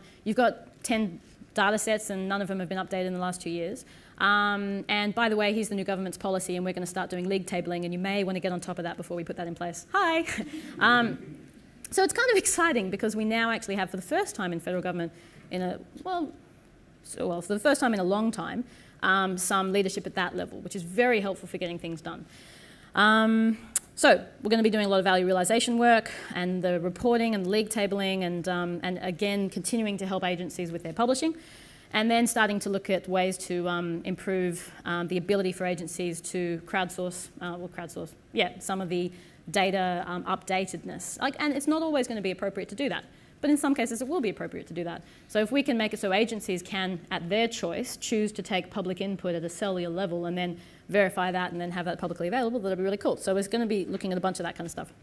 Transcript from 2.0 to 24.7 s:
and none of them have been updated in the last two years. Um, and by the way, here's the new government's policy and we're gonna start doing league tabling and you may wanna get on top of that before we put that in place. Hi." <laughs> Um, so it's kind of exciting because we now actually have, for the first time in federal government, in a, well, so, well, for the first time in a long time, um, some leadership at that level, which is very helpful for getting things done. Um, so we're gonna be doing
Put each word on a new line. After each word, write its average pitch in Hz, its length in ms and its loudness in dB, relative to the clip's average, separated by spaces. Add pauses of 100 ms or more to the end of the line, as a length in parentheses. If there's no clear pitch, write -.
and 190 180 -4
none 202 120 0
of 190 60 -4
them 190 120 -4
have 170 100 -4
been 190 80 -4
updated 185 300 -2
in 185 60 -2
the 180 60 -4
last 180 220 -4
two 170 80 -8
years. 170 340 -6 (360)
Um, 202 680 2
and 208 280 0
by 233 120 4
the 214 80 2
way, 208 160 4
here's 214 180 0
the 202 60 -4
new 190 80 -2
government's 190 340 -2
policy 185 380 -2
and 180 80 -2
we're 185 100 0
gonna 180 120 -4
start 180 240 -4
doing 180 180 -4
league 190 200 0
tabling 175 360 -2
and 175 80 -4
you 175 80 -4
may 196 240 0
wanna 185 160 -2
get 180 120 -2
on 175 100 -4
top 180 160 -6
of 170 60 -4
that 170 120 -4
before 175 220 -8
we 170 60 -4
put 170 140 -8
that 175 100 -6
in 170 80 -8
place. 175 360 -8
Hi." 330 340 4 (280)
<laughs> - 260 -10
Um, 233 380 6 (720)
so 381 140 4
it's - 100 4
kind 494 180 4
of 403 60 6
exciting 311 540 2
because 214 240 -2
we 214 100 0
now 226 240 2
actually 214 260 -2
have, 185 140 0
for 190 80 -6
the 180 60 -8
first 370 320 0
time 180 180 -2
in 165 60 -4
federal 180 240 -2
government, 175 280 -2 (380)
in 185 140 -2
a, 180 160 -2 (240)
well, 349 280 -2 (720)
so, - 240 -6
well, 175 140 -2
for 202 120 -4
the 208 60 0
first 269 220 4
time 240 140 4
in 196 40 0
a 185 40 2
long 208 260 2
time, 185 340 -4 (380)
um, 190 360 2
some 190 340 2
leadership 190 340 0
at - 100 -10
that 180 200 0
level, 180 240 -6
which 190 160 -10
is 180 80 -6
very 214 380 4
helpful 190 260 -4
for 185 100 -8
getting 175 220 -6
things 165 220 -8
done. 170 240 -10 (720)
Um, 220 600 6 (380)
so 254 300 6 (180)
we're 214 60 -2
gonna 226 140 4
be 240 60 6
doing 208 160 2